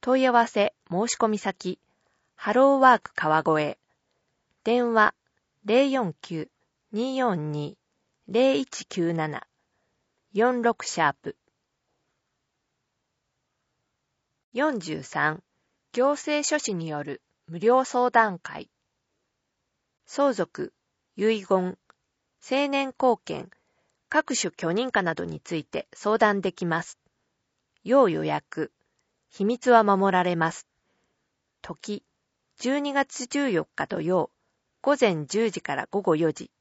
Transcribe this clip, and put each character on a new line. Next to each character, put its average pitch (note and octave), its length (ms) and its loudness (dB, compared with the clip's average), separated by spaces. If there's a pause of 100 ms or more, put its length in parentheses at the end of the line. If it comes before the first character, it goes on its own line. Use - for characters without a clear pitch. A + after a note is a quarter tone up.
問 C4 200 2
い C4 60 4
合 B3 40 4
わ A#3 160 4
せ、 - 280 0 (140)
申 G3 180 -2
し - 80 -4
込 A3+ 140 0
み G#3+ 80 0
先、 F#3 420 -6 (560)
ハ - 180 -6
ロ C4+ 240 6
ー - 20 0
ワ B3+ 160 8
ー - 40 0
ク - 140 -14
川 D#3 260 2
越。 D3+ 380 0 (840)
電 A#3+ 300 0
話、 G#3+ 200 4 (500)
零 B3+ 280 2
四 A#3 300 -2
九 D#3+ 280 -10 (420)
二 B3+ 240 -4
四 F3+ 360 -2
二 D3 260 -6 (500)
零 C4 320 2
一 - 260 -10
九 E3+ 280 -4
七、 D#3 340 -6 (880)
四 A#3+ 300 2
六 A#3 200 0
シ - 180 -4
ャ D3+ 80 4
ー C#3+ 120 -4
プ。 - 160 -12 (3250)
四 C4+ 260 0
十 D#3 240 -8
三、 D3+ 400 -4 (480)
行 B3+ 200 2
政 D4 320 -2
書 D4+ 140 -2
士 A3+ 160 -4
に E3 160 -6
よ D3 140 -6
る - 180 -10 (240)
無 E3 140 -12
料 B3 260 4
相 B3 240 0
談 G#3+ 300 2
会。 - 320 -14 (1400)
相 C#4 260 0
続、 - 400 -6 (420)
遺 G#3 300 -2
言、 F#3 320 0 (640)
成 C#4 280 -2
年 C#4 240 -2
後 B3 260 2
見、 - 340 -12 (580)
各 D4+ 240 0
種 F#3 180 -4
許 - 180 -6
認 A#3 200 -2
可 G3+ 140 0
な E3+ 100 -2
ど F3 120 -6
に D#3+ 140 -10
つ - 160 -10
い D3+ 80 -6
て - 300 -10
相 G#3+ 240 -2
談 G#3 240 2
で F3+ 100 -2
き - 140 -8
ま E3 160 -2
す。 - 160 -16 (840)
要 B3 260 4
予 D#3 140 -2
約。 D3+ 500 -6 (560)
秘 - 160 -6
密 B3 260 0
は A3+ 120 8
守 G3 280 2
ら F3+ 120 2
れ F3 120 -2
ま E3 160 0
す。 - 160 -18 (920)
時、 - 420 -12 (540)
十 C4+ 220 -2
二 C#4+ 120 -4
月 C4+ 360 -4
十 C#4 220 -2
四 F3 240 0
日 - 140 -6
土 - 140 -6
曜、 E3+ 280 0 (520)
午 C#4 180 2
前 E3+ 260 2
十 G#3+ 240 0
時 - 120 -10
か D3 140 -6
ら - 140 -6
午 G3+ 120 -4
後 E3+ 160 2
四 D#3+ 160 0
時。 - 280 -14